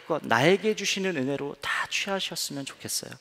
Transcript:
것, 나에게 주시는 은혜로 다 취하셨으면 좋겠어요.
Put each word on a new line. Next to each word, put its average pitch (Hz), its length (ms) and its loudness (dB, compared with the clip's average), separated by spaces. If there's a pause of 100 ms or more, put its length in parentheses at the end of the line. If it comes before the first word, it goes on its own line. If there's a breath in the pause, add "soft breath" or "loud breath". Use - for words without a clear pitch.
것, 143 200 -2
나에게 175 480 6
주시는 190 420 0
은혜로 139 440 -2
다 - 280 -2
취하셨으면 175 760 -2
좋겠어요. - 460 -6 (100)